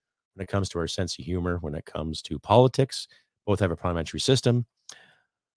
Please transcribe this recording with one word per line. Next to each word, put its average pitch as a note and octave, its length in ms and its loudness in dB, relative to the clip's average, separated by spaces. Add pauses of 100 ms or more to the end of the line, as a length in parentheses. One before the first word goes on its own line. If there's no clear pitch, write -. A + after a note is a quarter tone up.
(360)
when F#2+ 80 -10
it F2+ 60 -14
comes G2 200 -2
to E2+ 100 -6
our E2 80 -2
sense - 300 -6
of - 80 -14
humor, F2 360 -2
when D2+ 120 -6
it - 120 -10
comes D#2 380 -8
to D2+ 140 -8
politics. B2+ 680 4 (400)
Both G2+ 140 0
have F#2 100 2
a E2 40 -4
parliamentary E2 440 -4
system. B2 480 2 (880)